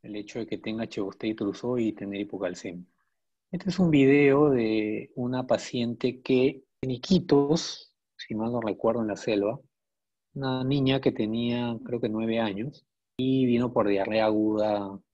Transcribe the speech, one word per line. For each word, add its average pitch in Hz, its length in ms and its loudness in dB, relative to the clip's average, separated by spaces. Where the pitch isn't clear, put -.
El 107 140 -12
hecho 104 240 -10
de 107 80 -8
que 101 120 -8
tenga 113 280 -6
Chebostec 110 440 -6
y 110 40 -4
Trousseau 110 420 -4
y 110 160 0
tener 101 280 -8
hipocalcemia. 92 640 -8
Este 185 180 -4
es 180 100 -2
un 175 120 6
video 143 600 6
de 110 640 0
una 127 300 -4
paciente 120 760 -2
que 131 420 2
en 131 100 -4
Iquitos, 143 1000 2
si - 200 -10
mal 113 160 -4
no 120 100 -2
recuerdo, 113 400 -2
en 110 60 -2
la 98 100 -4
selva, 107 420 -2
una 131 280 -4
niña 135 380 2
que 135 100 2
tenía, 120 720 -2
creo 120 160 -6
que 117 100 -2
nueve 113 300 -2
años, 110 460 -4
y 131 280 2
vino 120 280 2
por 110 140 2
diarrea 107 380 2
aguda 107 720 0